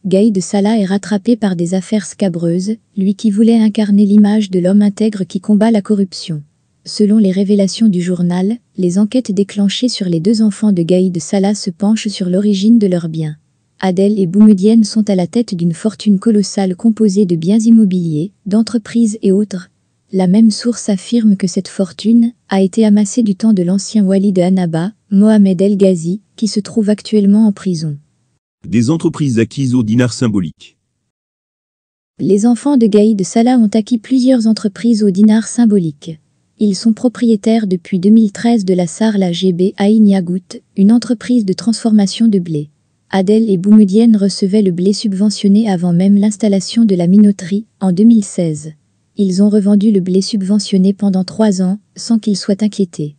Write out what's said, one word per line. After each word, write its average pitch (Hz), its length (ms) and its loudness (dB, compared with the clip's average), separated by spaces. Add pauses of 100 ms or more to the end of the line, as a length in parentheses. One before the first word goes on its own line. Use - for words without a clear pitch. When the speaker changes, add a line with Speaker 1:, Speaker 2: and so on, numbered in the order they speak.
Speaker 1:
Gaïd 196 340 2
Salah 202 380 -2
est 202 80 0
rattrapé 202 500 -2
par 202 200 -4
des 170 180 -4
affaires 190 320 -4
scabreuses, 180 720 -4 (200)
lui 196 200 -2
qui 214 160 -2
voulait 226 280 2
incarner 208 460 2
l'image 208 460 2
de 185 80 0
l'homme 196 240 2
intègre 208 400 -2
qui 185 160 -8
combat 208 320 2
la 208 100 0
corruption. 190 640 -4 (420)
Selon 208 320 0
les 196 140 2
révélations 196 560 0
du 180 140 0
journal, 180 560 -2 (200)
les 180 220 -2
enquêtes 220 320 -2
déclenchées 202 580 -2
sur 202 180 -6
les 170 120 -2
deux 214 240 0
enfants 214 300 0
de 170 100 -2
Gaïd 180 360 0
Salah 196 360 -2
se 202 160 -8
penchent 214 380 -2
sur 190 200 -6
l'origine 208 480 2
de 208 80 2
leurs 175 240 -2
biens. 156 280 -8 (420)
Adel 196 400 0
et 190 80 0
Boumedienne 214 560 4
sont 208 260 -2
à 196 60 0
la 180 100 0
tête 226 300 -4
d'une 170 180 -2
fortune 208 460 -2
colossale 196 560 -2
composée 214 500 0
de 175 100 -2
biens 180 240 0
immobiliers, 185 720 0 (140)
d'entreprises 220 760 -2
et 196 80 2
autres. 196 400 -4 (420)
La 185 140 0
même 214 240 4
source 233 360 -6
affirme 214 480 0
que 190 120 -4
cette 185 200 -6
fortune 233 640 -2 (160)
a 196 140 0
été 196 240 0
amassée 208 380 2
du 202 120 -2
temps 220 160 0
de 190 100 2
l'ancien 190 440 -2
wali 196 260 0
de 185 100 0
Annaba, 175 520 -2 (180)
Mohamed 202 500 4
El 202 140 2
Ghazi, 185 460 0 (160)
qui 220 100 -4
se 202 140 -4
trouve 208 280 -4
actuellement 208 560 2
en 208 60 2
prison. 160 460 -6 (680)
Speaker 2:
Des 117 240 0
entreprises 156 480 -2
acquises 123 380 -2
au 127 80 0
dinar 117 300 0
symbolique. 95 640 -6 (1400)
Speaker 1:
Les 190 260 0
enfants 240 320 0
de 226 100 4
Gaïd 208 380 2
Salah 240 340 2
ont 220 80 4
acquis 220 300 -2
plusieurs 247 500 0
entreprises 214 560 -2
au 208 60 2
dinar 214 360 2
symbolique. 185 760 -2 (360)
Ils 208 180 -2
sont 226 180 -2
propriétaires 226 760 -2
depuis 185 320 -4
deux 185 100 0
mille 220 220 4
treize 233 320 -2
de 185 100 0
la 180 140 0
Sarl 214 360 -2
A 175 100 -2
G 185 180 -2
B 180 240 -2
à 202 140 0
Ignagout, 196 720 0 (160)
une 202 160 4
entreprise 240 500 0
de 190 80 -2
transformation 214 760 0
de 202 100 2
blé. 156 300 -6 (400)
Adel 214 400 0
et 190 80 2
Boumedienne 214 580 4
recevaient 196 480 0
le 190 80 0
blé 180 220 0
subventionné 202 760 0
avant 180 220 -2
même 185 240 2
l'installation 208 720 0
de 196 100 2
la 175 120 0
minoterie, 202 580 2 (160)
en 190 100 0
deux 185 140 2
mille 226 180 4
seize. 156 480 -6 (480)
Ils 190 220 0
ont 208 80 4
revendu 208 420 2
le 196 80 2
blé 185 220 0
subventionné 196 720 0
pendant 190 300 -2
trois 190 400 -2
ans, 190 160 -2 (160)
sans 233 240 -2
qu'ils 208 180 -2
soient 196 260 -4
inquiétés. 175 560 -6